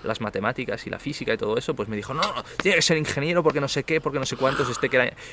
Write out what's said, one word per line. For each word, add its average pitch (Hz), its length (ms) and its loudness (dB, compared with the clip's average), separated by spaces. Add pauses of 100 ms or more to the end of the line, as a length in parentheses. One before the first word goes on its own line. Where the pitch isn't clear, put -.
las - 160 -2
matemáticas 113 640 -2
y - 40 -6
la - 80 -6
física 139 340 -2
y 110 60 2
todo 110 180 0
eso, 131 180 0
pues 107 140 -2
me 107 80 -4
dijo, 101 160 -6
"No, 156 80 -2
no, 190 240 -2 (180)
tiene 185 140 4
que 151 60 4
ser 160 160 4
ingeniero 156 440 0
porque 143 200 4
no 139 60 -2
sé 139 160 -2
qué, 160 180 0
porque 143 160 -2
no 131 80 0
sé 131 100 -4
cuántos", 135 320 2
este 120 220 0
que 131 80 4
era 123 60 6 (280)